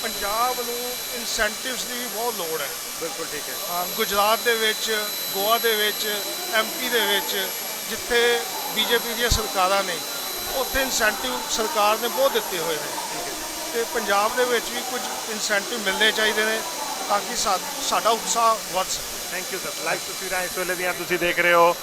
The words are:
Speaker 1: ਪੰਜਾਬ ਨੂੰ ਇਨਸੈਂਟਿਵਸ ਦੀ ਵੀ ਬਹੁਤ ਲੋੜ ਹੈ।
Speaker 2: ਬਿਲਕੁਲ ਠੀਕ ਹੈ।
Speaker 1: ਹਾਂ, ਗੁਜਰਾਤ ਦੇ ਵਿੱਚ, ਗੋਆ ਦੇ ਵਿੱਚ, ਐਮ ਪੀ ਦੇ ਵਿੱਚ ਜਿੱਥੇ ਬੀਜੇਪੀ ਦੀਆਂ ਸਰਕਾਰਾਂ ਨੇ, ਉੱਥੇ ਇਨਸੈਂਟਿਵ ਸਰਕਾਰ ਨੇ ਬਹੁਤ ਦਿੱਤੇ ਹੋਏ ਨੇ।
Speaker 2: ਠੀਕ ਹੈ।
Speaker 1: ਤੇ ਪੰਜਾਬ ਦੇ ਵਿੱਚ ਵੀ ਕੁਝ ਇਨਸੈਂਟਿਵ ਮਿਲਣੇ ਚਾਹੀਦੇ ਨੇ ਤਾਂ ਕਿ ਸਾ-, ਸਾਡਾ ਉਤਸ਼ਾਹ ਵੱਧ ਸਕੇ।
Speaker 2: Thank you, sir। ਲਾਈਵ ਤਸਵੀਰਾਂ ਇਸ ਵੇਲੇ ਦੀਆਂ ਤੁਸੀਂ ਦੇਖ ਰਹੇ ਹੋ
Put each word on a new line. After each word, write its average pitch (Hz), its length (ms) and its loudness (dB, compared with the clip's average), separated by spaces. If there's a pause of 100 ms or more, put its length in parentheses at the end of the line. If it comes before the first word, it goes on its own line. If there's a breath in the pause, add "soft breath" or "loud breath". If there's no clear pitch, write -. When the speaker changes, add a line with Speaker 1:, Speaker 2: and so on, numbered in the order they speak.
Speaker 1:
ਪੰਜਾਬ 220 580 0
ਨੂੰ 240 300 -4 (220)
ਇਨਸੈਂਟਿਵਸ 226 720 -2
ਦੀ 247 140 -6
ਵੀ 247 100 -6
ਬਹੁਤ 226 280 -2
ਲੋੜ 160 260 -4
ਹੈ। 139 60 -4 (340)
Speaker 2:
ਬਿਲਕੁਲ 160 300 -6
ਠੀਕ 147 180 -6
ਹੈ। 131 40 -6 (160)
Speaker 1:
ਹਾਂ, 175 160 -2
ਗੁਜਰਾਤ 202 540 2
ਦੇ 233 140 2
ਵਿੱਚ, 220 520 0 (280)
ਗੋਆ 202 240 2
ਦੇ 226 180 2
ਵਿੱਚ, 208 400 0 (380)
ਐਮ 220 160 2
ਪੀ 254 200 -4
ਦੇ 233 100 2
ਵਿੱਚ 196 480 0 (420)
ਜਿੱਥੇ 240 520 2 (340)
ਬੀਜੇਪੀ 226 380 2
ਦੀਆਂ 233 160 0
ਸਰਕਾਰਾਂ 196 540 2
ਨੇ, 175 140 -2 (580)
ਉੱਥੇ 269 260 0
ਇਨਸੈਂਟਿਵ 240 580 0 (120)
ਸਰਕਾਰ 214 460 2
ਨੇ 233 100 -2
ਬਹੁਤ 254 240 4
ਦਿੱਤੇ 208 260 -2
ਹੋਏ 160 180 0
ਨੇ। - 380 -6
Speaker 2:
ਠੀਕ - 200 -4
ਹੈ। - 400 -6
Speaker 1:
ਤੇ 233 200 0
ਪੰਜਾਬ 208 420 2
ਦੇ 247 80 4
ਵਿੱਚ 247 260 2
ਵੀ 233 120 -4 (100)
ਕੁਝ 247 100 -4 (300)
ਇਨਸੈਂਟਿਵ 208 480 0
ਮਿਲਣੇ 202 320 2
ਚਾਹੀਦੇ 214 340 2
ਨੇ 220 160 0 (480)
ਤਾਂ 202 100 4
ਕਿ 208 160 -4
ਸਾ-, 196 240 0 (300)
ਸਾਡਾ 196 200 4
ਉਤਸ਼ਾਹ 220 640 2
ਵੱਧ 185 140 0
ਸਕੇ। - 340 -6 (100)
Speaker 2:
Thank 180 140 -4 (100)
you, 160 120 -4
sir। 143 160 -6
ਲਾਈਵ 165 160 0
ਤਸਵੀਰਾਂ 185 440 -4
ਇਸ 175 140 -4
ਵੇਲੇ 180 180 0
ਦੀਆਂ 180 180 -2
ਤੁਸੀਂ 175 260 -2
ਦੇਖ 170 200 2
ਰਹੇ 175 140 8
ਹੋ 170 300 8